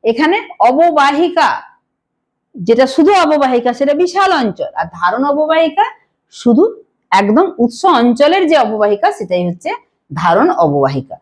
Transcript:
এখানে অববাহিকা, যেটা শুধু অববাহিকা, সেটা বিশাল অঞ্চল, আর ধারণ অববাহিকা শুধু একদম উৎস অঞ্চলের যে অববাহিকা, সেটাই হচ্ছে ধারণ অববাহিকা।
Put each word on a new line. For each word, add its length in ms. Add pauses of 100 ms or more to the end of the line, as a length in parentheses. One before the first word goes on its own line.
এখানে 340 (300)
অববাহিকা, 800 (1040)
যেটা 320
শুধু 240 (120)
অববাহিকা, 500
সেটা 280
বিশাল 280 (120)
অঞ্চল, 380
আর 80 (120)
ধারণ 260
অববাহিকা 600 (480)
শুধু 300 (480)
একদম 340 (120)
উৎস 240 (180)
অঞ্চলের 480
যে 80 (100)
অববাহিকা, 460
সেটাই 380
হচ্ছে 220 (400)
ধারণ 360 (180)
অববাহিকা। 560